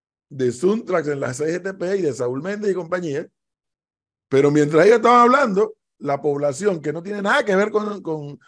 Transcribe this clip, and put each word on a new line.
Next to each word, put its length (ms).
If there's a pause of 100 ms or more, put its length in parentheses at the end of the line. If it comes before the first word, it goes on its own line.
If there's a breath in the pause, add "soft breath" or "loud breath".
(280)
de 220
Suntrax 580
en 120
la 140
C 100
G 180
T 120
P 240
y 40
de 100
Saúl 300
Méndez 300
y 20
compañía, 540 (1000)
pero 220
mientras 340
ellos 120
estaban 260
hablando, 540 (220)
la 240
población, 580
que 140
no 80
tiene 180
nada 240
que 100
ver 160
con, 300
con 480